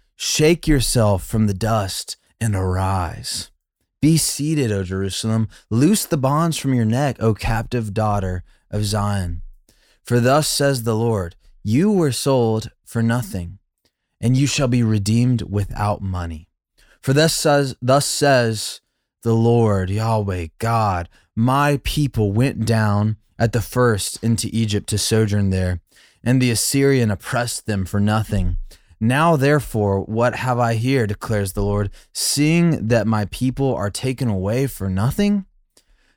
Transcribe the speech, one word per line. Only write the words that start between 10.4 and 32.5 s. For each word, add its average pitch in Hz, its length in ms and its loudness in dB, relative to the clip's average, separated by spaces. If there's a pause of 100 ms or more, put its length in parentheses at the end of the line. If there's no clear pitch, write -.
says 139 380 0
the 113 100 0
Lord, 110 400 -2 (300)
you 143 260 2
were 170 220 2
sold 117 580 0 (140)
for 117 180 -4
nothing, 101 560 -4 (640)
and 123 160 2
you 139 100 2
shall 135 220 0
be 120 160 2
redeemed 110 580 2
without 101 580 -4
money. 87 480 -8 (540)
For 135 100 0
thus 156 220 4
says, 143 480 2
thus 131 240 4
says 120 760 0 (420)
the 113 120 2
Lord, 113 560 4
Yahweh, 101 580 -2 (120)
God, 107 480 -2 (260)
my 135 480 2
people 113 480 -2
went 113 340 0
down 107 520 2 (240)
at 113 120 0
the 117 80 0
first 117 600 0
into 113 300 0
Egypt 104 380 -2
to 104 80 0
sojourn 104 520 2
there, 92 300 0 (420)
and 127 180 2
the 123 120 2
Assyrian 135 580 2
oppressed 117 560 -4
them 101 180 -2
for 101 140 -4
nothing. 104 600 0 (420)
Now, 143 340 2
therefore, 117 680 2
what 117 340 -2
have 123 240 -2
I 117 140 2
here, 120 340 0
declares 101 460 -4
the 101 100 -2
Lord, 101 260 -2 (220)
seeing 156 760 0